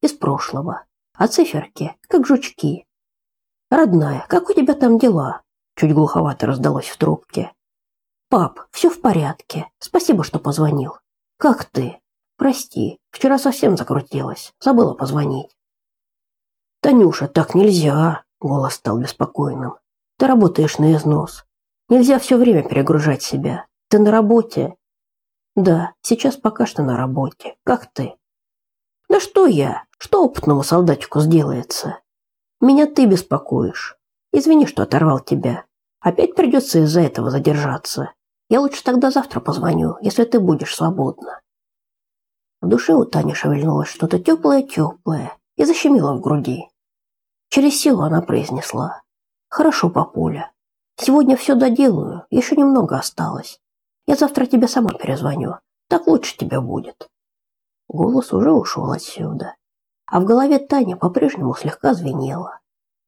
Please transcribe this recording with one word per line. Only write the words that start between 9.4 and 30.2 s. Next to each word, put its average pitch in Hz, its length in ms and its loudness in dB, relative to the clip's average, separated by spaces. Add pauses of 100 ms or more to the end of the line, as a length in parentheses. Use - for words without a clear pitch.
Спасибо, 302 420 0
что - 160 -8
позвонил. 147 600 -2 (400)
Как - 260 0
ты? - 360 -8 (360)
Прости, - 640 -4 (100)
вчера 269 260 0
совсем 262 400 0
закрутилась, - 840 -8
забыла 233 340 2
позвонить». 139 640 -6 (1200)
«Танюша, 214 460 4
так - 280 -2
нельзя», 165 680 2 (180)
голос 139 340 -4
стал 110 240 -4
беспокойным. 135 760 -6 (420)
«Ты 269 100 2
работаешь 202 520 2
на 156 160 4
износ. 151 500 -2 (440)
Нельзя 254 300 6
всё 254 200 2
время 233 240 4
перегружать 147 600 0
себя. - 440 -8 (220)
Ты 208 100 4
на 208 120 6
работе?» 220 640 0 (800)
«Да, 170 360 2 (100)
сейчас 240 340 -2
пока 220 300 -2
что - 160 -6
на 127 140 -2
работе. 131 680 -6
Как - 280 -2
ты?» - 220 -10 (920)
«Да - 100 4
что 381 280 2
я? 156 380 0 (140)
Что 392 260 2